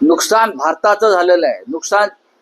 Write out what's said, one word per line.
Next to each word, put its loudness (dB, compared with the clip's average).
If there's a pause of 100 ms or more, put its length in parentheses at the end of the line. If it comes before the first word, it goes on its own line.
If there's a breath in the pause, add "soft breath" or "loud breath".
नुकसान 2
भारताचं 0
झालेलं 2
आहे, -4
नुकसान -2 (320)